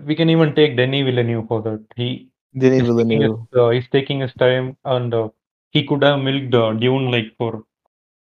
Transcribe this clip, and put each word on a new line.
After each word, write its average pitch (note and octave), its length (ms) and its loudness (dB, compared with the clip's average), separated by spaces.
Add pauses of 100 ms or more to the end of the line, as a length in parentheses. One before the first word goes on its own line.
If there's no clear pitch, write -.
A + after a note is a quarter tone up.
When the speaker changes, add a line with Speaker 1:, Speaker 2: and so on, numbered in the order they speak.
Speaker 1:
we D3+ 120 -4
can E3 140 2
even D#3+ 260 4
take D3+ 200 4
Denis C3+ 280 0
Villeneuve A#2 420 -2
for A2 160 -4
that. G#2+ 220 -8 (100)
He B2 360 -8 (260)
Speaker 2:
Denis C3 320 2
Speaker 1:
is A#2 80 2
taking A2+ 240 2
his, A2 100 2
Speaker 2:
Villeneuve. A2+ 240 -8
Speaker 1:
uh, A#2+ 140 4
he's A#2+ 220 -2
taking C#3 300 -2
his C3 140 -6
time, B2+ 520 0
and, B2 260 -2
uh, A2+ 160 -2 (440)
he D3 140 0
could C#3 160 -2
have C#3+ 180 2
milked, C3+ 340 -2
uh, A2+ 180 2
Dune, B2+ 380 0
like, A#2 260 -4
for A2+ 280 -6 (640)